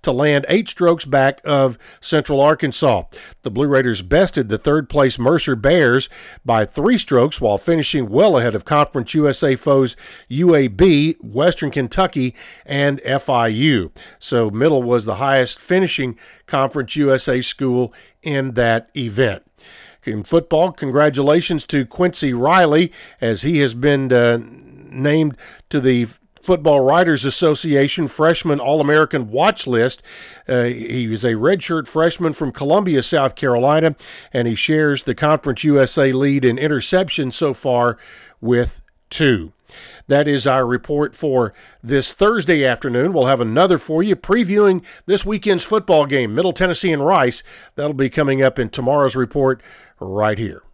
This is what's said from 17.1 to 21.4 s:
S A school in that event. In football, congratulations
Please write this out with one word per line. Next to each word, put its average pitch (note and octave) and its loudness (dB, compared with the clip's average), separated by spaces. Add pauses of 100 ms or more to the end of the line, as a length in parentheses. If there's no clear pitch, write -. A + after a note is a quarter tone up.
S B2+ -2
A B2+ 0
school B2 -4 (280)
in C3+ -4
that A#2 0
event. A2+ -2 (600)
In G#2+ -8
football, E3 0
congratulations D3 0